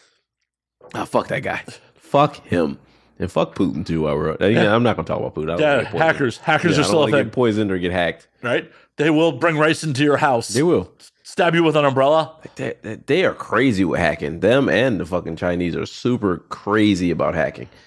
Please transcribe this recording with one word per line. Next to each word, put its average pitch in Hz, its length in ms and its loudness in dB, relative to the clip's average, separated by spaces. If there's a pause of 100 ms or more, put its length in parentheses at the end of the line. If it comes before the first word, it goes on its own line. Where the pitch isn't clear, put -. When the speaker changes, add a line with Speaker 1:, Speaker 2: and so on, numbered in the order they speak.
(920)
Speaker 1:
Ah, 113 120 -8
fuck 110 240 -2
that 98 120 -4
guy. - 220 -6 (320)
Fuck 147 420 0 (100)
him. 78 320 0 (400)
And 90 120 -4
fuck 82 240 -2
Putin, 82 300 -2
too, 80 160 -4
while 73 160 -2
we're, 78 140 -2
uh, - 100 -6
yeah, 104 220 2
Speaker 2:
Yeah. 104 120 4
Speaker 1:
I'm 120 80 2
not 110 120 2
gonna - 120 -6
talk - 120 -4
about - 160 -6
Putin. 78 80 -4 (100)
I 87 40 -4
don't - 20 -2
Speaker 2:
Yeah, 151 160 2
Speaker 1:
wanna 113 80 0
get - 80 -10
poisoned. - 100 -2 (100)
Speaker 2:
hackers. 139 280 -2
Hackers 156 240 -2
Speaker 1:
Yeah, 175 60 2
Speaker 2:
are 156 40 2
Speaker 1:
I - 40 0
don't 147 80 2
Speaker 2:
still 190 120 2
a 151 40 4
Speaker 1:
wanna 120 160 2
Speaker 2:
thing. 107 80 2
Speaker 1:
get 110 80 -10
poisoned 110 380 2
or 92 60 -2
get 87 140 -2
hacked. 87 360 -2 (140)
Speaker 2:
Right? 123 300 -4 (260)
They 147 120 2
will 160 220 2
bring 151 260 -2
rice 151 260 2
into 147 200 -2
your 143 140 4
house. 127 320 0
Speaker 1:
They 117 140 0
will. 139 280 0 (320)
Speaker 2:
Stab 170 320 -2
you 170 80 4
with 156 140 4
an 147 80 4
umbrella. 139 560 2
Speaker 1:
Like, - 140 -20
they, 131 260 -8
they, 107 140 -10
they 170 300 0
are 101 80 0
crazy 104 520 0
with 71 160 0
hacking. 78 400 -2
Them 123 260 4
and 104 320 2
the 82 60 -6
fucking 82 320 -6
Chinese 87 400 -2
are 78 80 -4
super 107 520 -2 (120)
crazy 101 600 0
about 78 260 -2
hacking. 67 340 -4 (180)